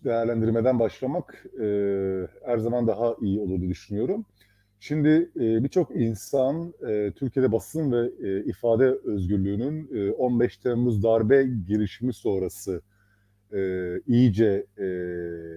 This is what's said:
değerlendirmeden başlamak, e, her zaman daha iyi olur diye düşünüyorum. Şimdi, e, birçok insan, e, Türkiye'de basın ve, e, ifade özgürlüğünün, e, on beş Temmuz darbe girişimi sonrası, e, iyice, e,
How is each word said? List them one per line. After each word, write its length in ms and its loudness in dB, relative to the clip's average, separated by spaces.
değerlendirmeden 760 0
başlamak, 680 -4
e, 60 -2
her 140 0
zaman 280 0
daha 340 0
iyi 200 0
olur 200 -2
diye 100 -2
düşünüyorum. 560 -4
Şimdi, 560 2
e, 280 2
birçok 320 -2
insan, 800 -2
e, 240 -2
Türkiye'de 400 0
basın 400 -2
ve, 360 -2
e, 160 -2
ifade 600 2
özgürlüğünün, 880 -2
e, 180 0
on 280 0
beş 160 0
Temmuz 460 0
darbe 440 4
girişimi 460 -2
sonrası, 680 -4
e, 540 -4
iyice, 600 4
e, 60 -4